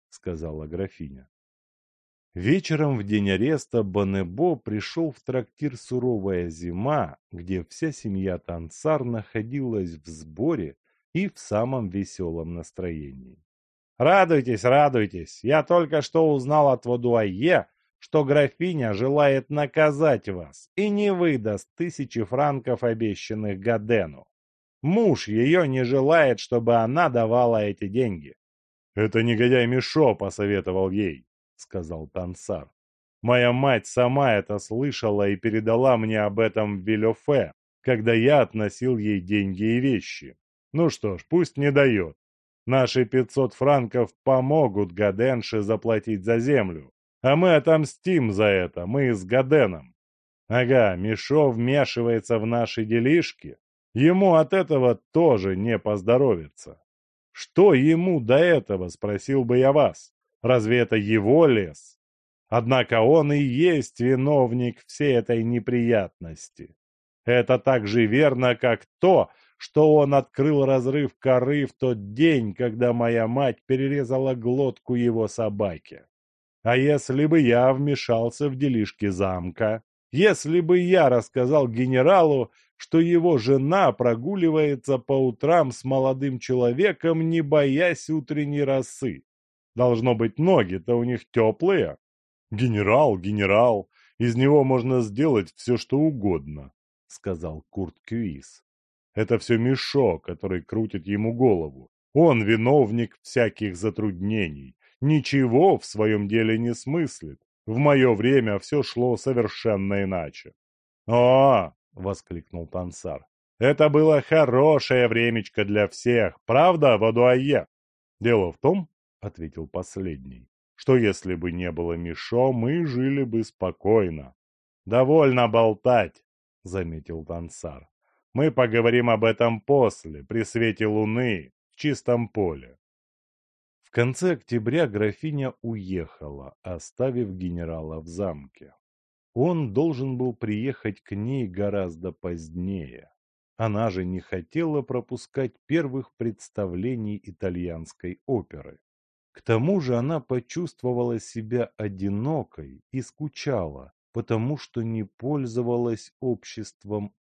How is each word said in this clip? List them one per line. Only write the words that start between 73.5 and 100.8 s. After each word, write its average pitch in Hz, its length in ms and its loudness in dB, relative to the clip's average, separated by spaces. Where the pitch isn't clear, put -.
перерезала 135 680 -2
глотку 123 640 -2
его 117 320 0
собаке. 101 800 -6
А 117 120 2
если 139 500 0
бы 160 140 4
я 123 320 6
вмешался 131 760 -2
в 131 60 -8
делишки 120 520 -2
замка, 95 760 -4
если 165 480 0
бы 180 200 2
я 175 280 4
рассказал 127 600 0
генералу, 131 840 4
что - 240 0
его 170 380 4
жена 135 560 2
прогуливается 143 1040 0
по 123 160 -4
утрам 135 580 2
с - 140 -12
молодым 131 540 -2
человеком, 160 920 0
не 165 120 -2
боясь 147 680 0
утренней 143 540 -4
росы? 131 600 -4
Должно 120 400 2
быть, 110 220 -2
ноги-то 120 580 0
у 120 80 0
них 120 280 -6
тёплые. 113 640 0
"Генерал, 110 640 2
генерал, 101 720 2
из 117 160 0
него 139 280 4
можно 131 380 0
сделать 110 540 0
всё, 120 220 -2
что - 200 -4
угодно", 85 760 -4
сказал 80 600 -10
Курт 92 260 -8
Кюис. 98 580 -10
"Это 110 220 0
всё 117 200 0
Мишо, 120 600 0
который 90 420 -8
крутит 101 460 -6